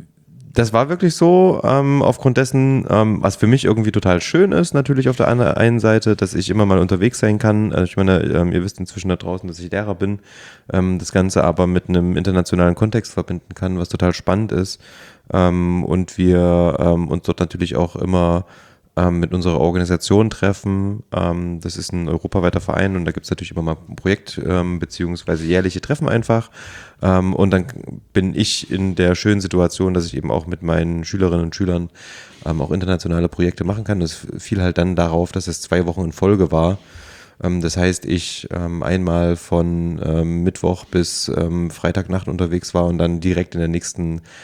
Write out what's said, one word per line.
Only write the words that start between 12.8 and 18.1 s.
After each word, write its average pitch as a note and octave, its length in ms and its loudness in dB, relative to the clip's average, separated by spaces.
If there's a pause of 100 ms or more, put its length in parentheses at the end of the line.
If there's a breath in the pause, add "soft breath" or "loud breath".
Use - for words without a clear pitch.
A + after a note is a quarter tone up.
verbinden - 420 -8
kann, F#2 240 -4
was F2 100 -4
total F2+ 240 0
spannend G2+ 400 -2
ist. F#2 260 -4 (540 loud breath)
Ähm, F2 520 2
und F2+ 340 -2
wir, F2 640 4
ähm, E2+ 280 2
uns F2 140 -2
dort - 180 -4
natürlich F2 360 -4
auch E2+ 200 -2
immer, F2 480 0 (500 soft breath)